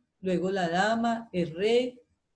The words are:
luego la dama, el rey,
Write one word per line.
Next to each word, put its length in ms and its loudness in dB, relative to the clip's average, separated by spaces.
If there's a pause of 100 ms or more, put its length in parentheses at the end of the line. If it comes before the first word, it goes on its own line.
(220)
luego 300 0
la 180 0
dama, 600 0
el 220 -2
rey, 460 0 (360)